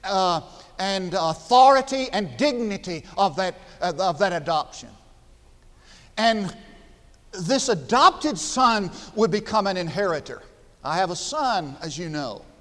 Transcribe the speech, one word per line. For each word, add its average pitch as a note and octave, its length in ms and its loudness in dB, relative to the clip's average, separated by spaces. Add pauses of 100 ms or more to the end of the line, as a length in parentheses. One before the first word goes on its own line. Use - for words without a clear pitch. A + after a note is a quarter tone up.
uh, F#3 380 2 (380)
and F#3+ 360 -2
authority B3+ 960 6
and F3+ 240 -4
dignity G#3+ 640 -2 (140)
of F#3+ 180 2
that, F#3 200 -4 (260)
uh, F3 180 -2
of F3 200 0
that F#3+ 120 2
adoption. D3+ 580 -4 (1300)
And G#3+ 380 0 (760)
this F#3 380 -2
adopted B3 680 2
son A3+ 540 0 (240)
would G#3+ 160 2
become G#3 340 -2
an G3 100 -2
inheritor. E3 680 -4 (400)
I D3+ 140 -2
have F#3 120 0
a F3 60 -6
son, G#3 680 -4
as D#3 160 -10
you D#3+ 120 -8
know. C#3+ 360 -8 (160)